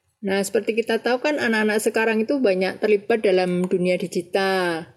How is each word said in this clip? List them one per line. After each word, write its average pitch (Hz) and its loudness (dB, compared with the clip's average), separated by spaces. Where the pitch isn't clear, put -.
Nah, 196 0
seperti 214 -2
kita 226 -2
tahu 247 0
kan 294 -2
anak-anak 220 0
sekarang 226 0
itu 285 0
banyak 190 0
terlibat 214 0
dalam 180 2
dunia 180 0
digital. 180 -2